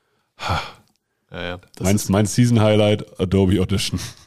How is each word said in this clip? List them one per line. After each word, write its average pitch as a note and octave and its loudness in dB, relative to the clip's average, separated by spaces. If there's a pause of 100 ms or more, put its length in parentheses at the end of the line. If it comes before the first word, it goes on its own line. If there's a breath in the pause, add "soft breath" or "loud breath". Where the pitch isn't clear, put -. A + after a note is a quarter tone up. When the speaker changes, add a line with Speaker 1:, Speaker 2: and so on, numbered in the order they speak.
(380 soft breath)
Speaker 1:
Ha. - -4 (720 loud breath)
Speaker 2:
Ja, F2 -12
ja. F2 -10 (180)
Das - -14
Speaker 1:
Mein, G2 2
Speaker 2:
ist - -4
Speaker 1:
mein G2+ 2
Season-Highlight, G#2+ 2
Adobe F#2 2
Audition. F#2+ -4 (280 loud breath)